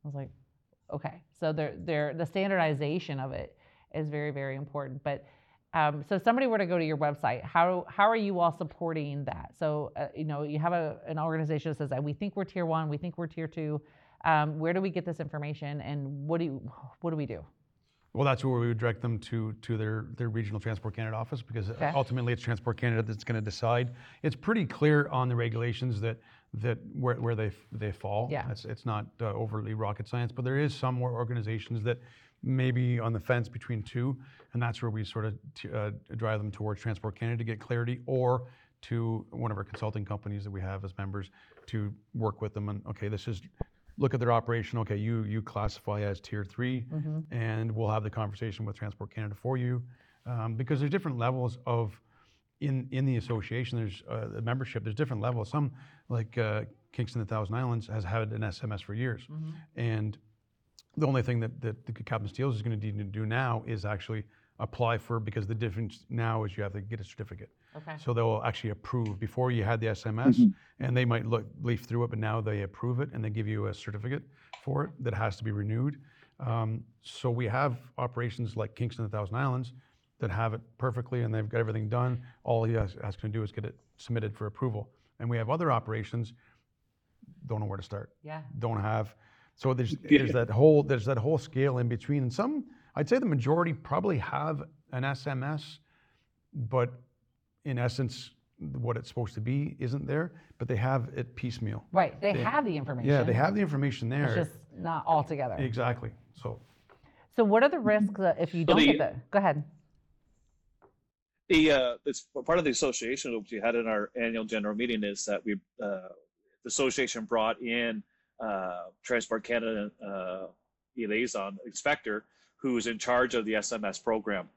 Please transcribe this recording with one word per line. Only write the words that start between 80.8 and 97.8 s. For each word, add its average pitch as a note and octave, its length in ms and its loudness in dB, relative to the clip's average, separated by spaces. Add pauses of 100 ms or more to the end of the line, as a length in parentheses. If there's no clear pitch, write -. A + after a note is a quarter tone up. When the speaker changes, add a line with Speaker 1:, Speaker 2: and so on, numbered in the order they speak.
Speaker 2:
and A2 120 0
they've G#2+ 140 0
got A2+ 100 0
everything A2 300 0
done. B2 320 2 (240)
All A2+ 200 4
he A2+ 100 2
has, G#2 280 0
has G2+ 140 -6
to G#2+ 120 -6
do G#2+ 140 -2
is G#2 80 -4
get A2 140 -8
it - 120 -8 (200)
submitted A2 400 -2
for G#2+ 100 -4
approval. G#2+ 440 -4 (300)
And A#2+ 100 -2
we A#2 80 2
have A2 100 0
other D#3 240 2
operations, A2 640 -2 (1120)
don't A2+ 140 0
know G#2+ 60 0
where G2 120 -4
to G2 40 -8
start. - 280 -8 (120)
Speaker 1:
Yeah. D#3 200 -10 (160)
Speaker 2:
Don't A2+ 220 0
have, A2 340 0 (400)
so C3+ 180 2
there's, B2 240 0 (120)
Speaker 3:
Yeah. D3 100 10
Speaker 2:
there's B2+ 140 4
that A#2 180 2
whole, D3 320 10
there's B2 240 2
that C3 120 2
whole C#3 200 2
scale C3 400 2
in A#2+ 100 2
between. C3+ 360 0
And A#2+ 80 0
some, C4 320 0 (320)
I'd D3 120 0
say B3 100 6
the B3+ 80 2
majority D#3 460 4
probably F#3 460 0
have D3 440 -2 (300)
an B2+ 120 -2
S C3+ 220 -4
M C3+ 160 -2
S, D3+ 360 -6 (760)
but B2 380 2 (720)
in C3 140 -2
essence, B2 540 -2 (460)